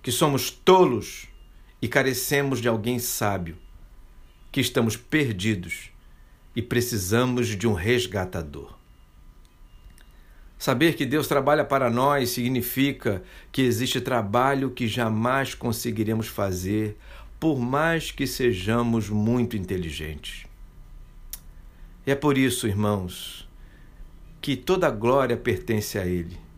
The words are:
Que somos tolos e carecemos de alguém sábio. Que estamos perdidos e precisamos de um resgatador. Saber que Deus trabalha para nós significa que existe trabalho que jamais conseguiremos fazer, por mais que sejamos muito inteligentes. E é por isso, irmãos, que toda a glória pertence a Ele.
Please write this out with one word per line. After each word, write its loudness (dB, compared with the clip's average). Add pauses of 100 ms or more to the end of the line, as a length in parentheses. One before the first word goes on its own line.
Que -6
somos 2
tolos 4 (520)
e -2
carecemos 2
de 0
alguém 0
sábio. -4 (920)
Que -2
estamos 2
perdidos -2 (680)
e -2
precisamos 0
de 0
um 4
resgatador. -2 (1800)
Saber 4
que -2
Deus 0
trabalha 4
para 2
nós 2
significa 0 (300)
que -2
existe 2
trabalho 0
que -2
jamais 0
conseguiremos -2
fazer, -2 (420)
por 2
mais 0
que -4
sejamos 0
muito 2
inteligentes. -6 (1600)
E 0
é 4
por 2
isso, 2
irmãos, -2 (960)
que -2
toda 2
a 4
glória 2
pertence -2
a -2
Ele. -4 (200)